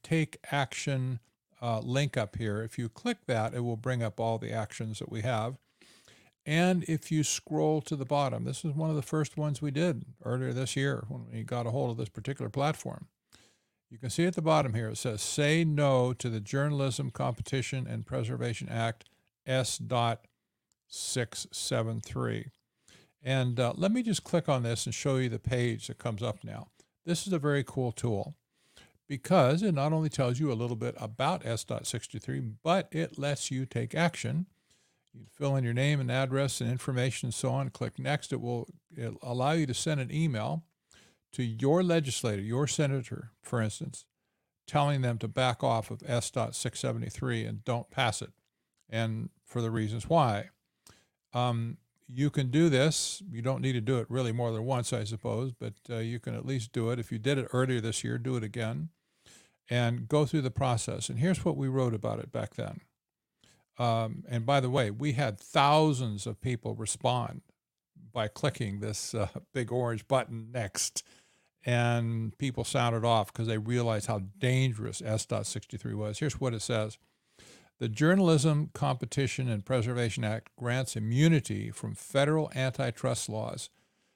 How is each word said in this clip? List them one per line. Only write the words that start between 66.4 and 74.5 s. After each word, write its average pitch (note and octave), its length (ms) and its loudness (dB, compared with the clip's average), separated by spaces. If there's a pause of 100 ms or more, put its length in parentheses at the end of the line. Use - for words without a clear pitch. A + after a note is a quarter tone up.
people A#2 360 -4
respond A#2+ 640 -2 (720)
by G#2+ 160 0
clicking G#2+ 500 -2
this, G#2+ 340 -6
uh, G#2+ 160 0 (240)
big A#2+ 200 -4
orange A#2+ 340 -2
button A#2 460 -2
next. - 500 -4 (640)
And A#2 720 0
people A#2+ 260 -4
sounded A#2 400 2
off A2+ 280 4
'cause A2+ 160 -2
they A2 100 0
realized A2+ 480 0
how G#2+ 140 0 (180)
dangerous B2 640 2